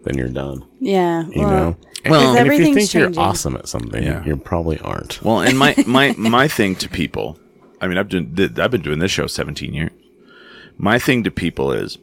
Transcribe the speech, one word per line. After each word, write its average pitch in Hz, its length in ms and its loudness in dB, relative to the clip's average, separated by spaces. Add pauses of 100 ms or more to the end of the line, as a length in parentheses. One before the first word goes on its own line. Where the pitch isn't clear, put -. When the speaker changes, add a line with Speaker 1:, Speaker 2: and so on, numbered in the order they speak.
Speaker 1:
then 69 120 -4
you're 64 120 -4
done. 67 360 -8 (160)
Speaker 2:
Yeah, 175 440 0 (100)
Speaker 1:
You - 80 0
Speaker 2:
well, 208 80 2
Speaker 1:
know? 87 260 0 (280)
And, - 80 2
Speaker 3:
Well, - 80 6
Speaker 1:
and 131 100 6
if 240 40 4 (120)
you 277 60 4
Speaker 2:
everything's 294 240 4
Speaker 1:
think 208 180 2
you're 165 140 4
Speaker 2:
changing. - 140 -2
Speaker 1:
awesome 92 340 -2
at - 120 -12
something, 58 340 -6
Speaker 3:
Yeah. 78 220 -4
Speaker 1:
you 76 120 -2
probably 82 420 -4
aren't. 50 440 -10
Speaker 3:
Well, 107 180 2
and 131 180 2
my, 139 220 4
Speaker 2:
<laughs> - 60 2
Speaker 3:
my, 127 300 4
my 120 320 4
thing 98 280 0
to - 120 -8
people, 69 480 -6 (440)
I 92 80 -4
mean, 90 100 0
I've 101 100 -2
done, 78 260 -4
th-, 80 240 0
I've 98 120 0
been 104 120 -2
doing 76 180 -4
this 95 100 0
show 71 160 -2
seventeen 73 480 -8
years. 80 160 -4 (880)
My 107 220 2
thing 123 240 0
to 95 80 0
people 69 400 -2
is 50 300 -6